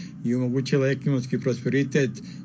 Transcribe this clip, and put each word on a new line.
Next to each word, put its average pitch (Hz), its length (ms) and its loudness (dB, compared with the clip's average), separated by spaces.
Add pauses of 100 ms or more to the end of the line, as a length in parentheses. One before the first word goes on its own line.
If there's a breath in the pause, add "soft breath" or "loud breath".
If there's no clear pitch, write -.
(240 loud breath)
i 117 100 2
omogućila 131 540 2
ekonomski 131 500 0
prosperitet, 135 720 2 (340 loud breath)